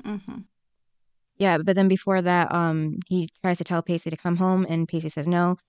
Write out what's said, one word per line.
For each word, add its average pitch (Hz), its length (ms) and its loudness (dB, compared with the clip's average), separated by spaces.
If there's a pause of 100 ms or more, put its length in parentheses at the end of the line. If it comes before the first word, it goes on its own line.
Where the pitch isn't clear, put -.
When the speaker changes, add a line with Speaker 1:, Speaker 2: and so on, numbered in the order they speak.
Speaker 1:
Mm-hmm. 208 360 -10 (960)
Speaker 2:
Yeah, 185 200 4
but 170 180 -2
then 196 120 4
before 190 340 2
that, 175 320 2
um, 160 540 -2
he 175 220 -2 (120)
tries 180 180 0
to - 40 -4
tell 170 180 -2
Pacey 170 280 -4
to 160 80 -8
come 175 200 -2
home, 185 300 2
and 165 200 0
Pacey 160 220 -4
says 151 180 -4
no. 175 300 2 (100)